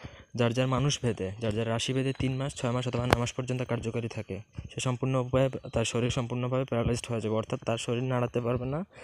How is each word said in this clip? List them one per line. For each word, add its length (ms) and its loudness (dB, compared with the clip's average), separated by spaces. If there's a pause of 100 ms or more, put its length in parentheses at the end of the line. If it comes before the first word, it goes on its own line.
(360)
যার 180 4
যার 140 2
মানুষ 340 2
ভেদে, 380 0
যার 160 0
যার 140 0
রাশি 240 0
ভেদে 260 2
তিন 180 0
মাস, 180 -4
ছয় 160 0
মাস 160 0
অথবা 180 0
নয় 140 6
মাস 140 0
পর্যন্ত 280 -2
কার্যকারী 460 -2
থাকে। 320 -6 (300)
সে 100 -10
সম্পূর্ণ 360 0
উপায়ে, 340 4 (240)
তার 120 2
শরীর 240 2
সম্পূর্ণভাবে 560 0
প্যারালাইজড 420 0
হয়ে 140 -2
যাবে, 140 0
অর্থাৎ 300 -2
তার 120 2
শরীর 260 -2
নাড়াতে 380 0
পারবে 240 0
না, 200 -2 (180)